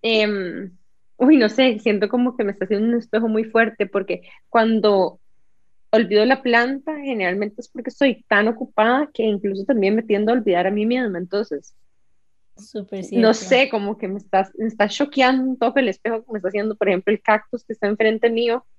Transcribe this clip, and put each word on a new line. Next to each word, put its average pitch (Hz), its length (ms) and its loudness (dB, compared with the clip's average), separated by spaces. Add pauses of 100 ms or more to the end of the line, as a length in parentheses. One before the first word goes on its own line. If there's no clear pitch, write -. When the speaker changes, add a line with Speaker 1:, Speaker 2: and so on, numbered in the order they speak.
Speaker 1:
em, 202 720 -2 (420)
uy, 277 200 6
no 220 120 4
sé, 233 300 2
siento 208 300 0
como 247 260 -2
que 226 80 -4
me 202 80 -2
está 196 140 -6
haciendo 208 220 0
un 233 80 0
espejo 226 320 -2
muy 220 180 0
fuerte, 220 420 -2
porque 190 340 -6 (280)
cuando 214 720 2 (720)
olvido 214 340 2
la 262 180 2
planta, 262 560 0
generalmente 208 640 -4
es - 80 -16
porque 247 200 -10
estoy 254 380 0
tan 208 200 2
ocupada 240 680 0
que 220 100 -4
incluso 202 420 -4
también 208 300 0
me 226 80 -2
tiendo 214 280 0
a 247 40 2
olvidar 190 320 0
a 190 40 -2
mí 208 140 -2
misma, 233 320 -2
entonces 180 580 -8 (800)
Speaker 2:
Súper - 440 -14
Speaker 1:
no 226 340 2
Speaker 2:
cierto. - 0 -
Speaker 1:
sé, 262 360 2
como 208 280 -4
que 202 100 -8
me 190 120 -6
está, 190 380 -2
me 220 100 -4
está 214 200 0
choqueando 262 640 0
un 254 80 -6
toque 240 220 0
el 262 100 0
espejo 226 340 -6
que - 80 -16
me 220 60 -6
está 185 120 -4
haciendo, 208 260 -4
por 202 140 -2
ejemplo, 190 220 0
el 214 100 -2
cactus 214 420 -2
que - 100 -12
está 214 140 -4
enfrente 220 420 0
mío 233 360 -2 (140)